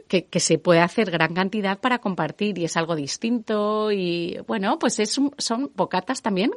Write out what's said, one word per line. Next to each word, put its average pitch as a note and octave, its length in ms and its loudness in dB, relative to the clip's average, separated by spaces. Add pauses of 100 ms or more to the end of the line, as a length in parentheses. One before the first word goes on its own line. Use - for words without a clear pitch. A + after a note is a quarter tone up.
que, F3+ 180 0
que F3 140 -2
se D#3+ 180 4
puede E3+ 220 6
hacer F3+ 300 2
gran E3 220 2
cantidad F#3+ 460 -2
para B3 220 0
compartir F3+ 580 -2
y E3+ 60 -2
es D#3+ 120 -4
algo E3 200 -2
distinto G#3+ 960 -2
y, F3 440 -2 (100)
bueno, A3 320 -2
pues C4+ 200 0
es G#3 200 -2
un, C#4 200 2
son A#3+ 360 -4
bocatas F#3 460 -2
también G#3 360 0